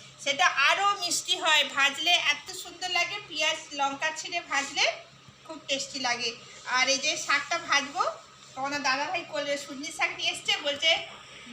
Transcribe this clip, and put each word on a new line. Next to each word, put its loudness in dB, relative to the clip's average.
সেটা 4
আরও 4
মিষ্টি -2
হয়, 4
ভাজলে 2
এত 2
সুন্দর -8
লাগে, 0
পেঁয়াজ 0
লঙ্কা 0
ছিঁড়ে -4
ভাজলে 0
খুব -14
টেস্টি -4
লাগে। -2
আর 4
এই 2
যে 0
শাকটা 0
ভাজবো, 0
তোমাদের -2
দাদাভাই 0
কোলে -2
সুজনি -10
শাক 0
নিয়ে 0
এসছে, -2
বলছে 2